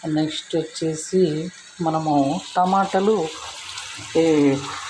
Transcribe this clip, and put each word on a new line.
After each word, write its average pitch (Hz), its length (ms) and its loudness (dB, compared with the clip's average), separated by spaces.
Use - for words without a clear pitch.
నెక్స్ట్ 156 420 -4
వచ్చేసి 160 640 -2
మనము 156 280 0
టమాటాలు 196 640 2
ఏ-, 147 320 6